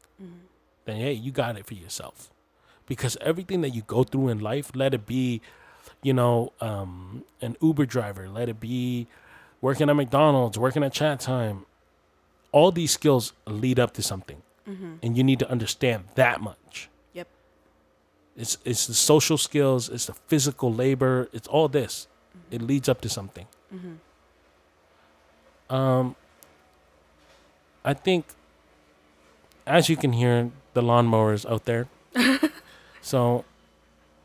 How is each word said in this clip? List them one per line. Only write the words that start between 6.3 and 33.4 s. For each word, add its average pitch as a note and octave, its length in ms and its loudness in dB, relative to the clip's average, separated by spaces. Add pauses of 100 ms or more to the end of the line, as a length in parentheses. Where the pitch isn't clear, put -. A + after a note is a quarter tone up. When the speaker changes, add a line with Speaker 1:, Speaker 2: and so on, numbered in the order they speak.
Speaker 2:
um, G2 640 -8 (180)
an B2 180 -8
Uber D#3 260 4
driver, G2+ 420 -6
let A#2 200 -6
it A2 120 -8
be B2 480 -4 (520)
working C#3+ 300 2
at D3 60 6
McDonald's, C3+ 640 4
working C3 260 0
at C3+ 100 -4
Chat D3 260 -2
Time, A2 460 -4 (840)
all D#3+ 200 8
these E3+ 200 -2
skills C3 400 2 (140)
lead A#2+ 320 0
up A#2+ 160 2
to G#2 80 -8
something. F#2+ 380 -8 (260)
Speaker 1:
Mm-hmm. F#3 360 -12
Speaker 2:
And A#2 160 -2
you B2+ 60 4
need C3 160 4
to C3 100 -2
understand A#2 540 -2 (100)
that A#2+ 260 2
much. - 480 -14 (240)
Speaker 1:
Yep. F3 160 -16 (1120)
Speaker 2:
It's, A#2 260 -6
it's B2 220 -2
the A#2 80 -8
social D3+ 420 4
skills, C3+ 540 0
it's - 160 -8
the - 80 -12
physical C3+ 580 0
labor, B2+ 640 2
it's A2+ 140 -12
all D3+ 200 2
this. C3 400 -4 (220)
Speaker 1:
Mm-hmm. - 240 -18
Speaker 2:
It A#2 120 -6
leads C3+ 220 0
up - 140 0
to A#2 80 -6
something. G2 360 -12 (280)
Speaker 1:
Mm-hmm. F3+ 200 -16 (1800)
Speaker 2:
Um, C3 420 0 (1700)
I C#3 100 2
think, F3+ 320 -2 (1400)
as E3 220 4
you E3 80 4
can C#3 160 0
hear, A#2+ 380 2 (240)
the B2 80 2
lawnmower A#2 500 4
is G#2 140 -4
out A2+ 180 -4
there. A#2+ 240 -4 (260)
Speaker 1:
<laughs> C4 240 2 (600)
Speaker 2:
So, A#2+ 440 0 (800)